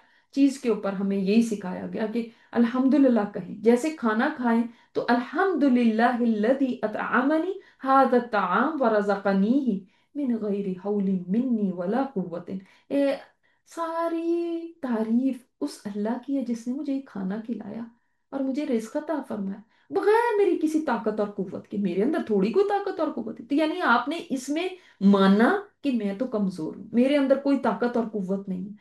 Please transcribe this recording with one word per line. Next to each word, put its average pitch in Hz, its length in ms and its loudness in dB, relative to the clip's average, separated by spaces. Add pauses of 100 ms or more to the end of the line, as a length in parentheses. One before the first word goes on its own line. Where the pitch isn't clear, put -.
(360)
चीज 277 220 4
के 247 120 -4
ऊपर 202 240 -2
हमें 196 240 -2
यही 202 260 4
सिखाया 185 440 -6
गया 185 200 -6
कि 226 140 -4 (320)
अल्हम्दुलिल्लाह 247 800 4
कहें। - 300 -12
जैसे 247 320 4
खाना 226 420 0
खाएं 233 280 0 (320)
तो - 60 -2 (100)
"अल्हम्दुलिल्लाहिल्लज़ी 247 1600 2 (100)
अतअमनी 294 760 0 (200)
हाज़ा 262 400 4 (140)
तआम 214 460 0
व 247 160 2
रज़क़नीही 202 800 2 (400)
मिन 254 220 -2
गैरि 202 380 -2
हौलिन 196 540 -2
मिन्नी 220 420 0
वला 185 320 -2 (100)
कुव्वतिन।" 175 480 -8 (300)
ए, 277 280 0 (500)
सारी 330 1000 -4 (160)
तारीफ 233 600 0 (160)
उस - 260 -10
अल्लाह 208 300 -4
की 277 180 -6
है 269 100 -2
जिसने 240 280 -6
मुझे 285 200 -6
ये 269 140 -4
खाना 196 340 -6
खिलाया 220 480 -10 (420)
और 269 120 -4
मुझे 269 220 -4
रिज़्क 233 320 -2
अता 302 240 -4
फरमाया 196 420 -8 (280)
बगैर 427 460 2
मेरी 359 200 4
किसी 311 240 0
ताकत 214 380 -2
और 202 120 0
कुव्वत - 360 -8
के। 208 100 -8
मेरे 190 240 0
अंदर 302 280 0
थोड़ी 202 220 2
कोई 403 120 4
ताकत 403 380 -2
और 302 100 -2
कुव्वत 226 280 -10
है। - 60 -16
तो 277 100 -2
यानी 311 240 0 (100)
आपने 240 280 2 (140)
इसमें 311 460 -4 (280)
माना 196 440 6 (340)
कि 277 80 0
मैं 202 260 -2
तो 262 100 -4
कमजोर 185 480 -4
हूं, - 80 -16 (100)
मेरे 262 220 4
अंदर 269 240 2
कोई 277 200 0
ताकत 240 380 0
और 220 120 0
कुव्वत 196 400 -4
नहीं 185 160 -6
है, 208 160 -12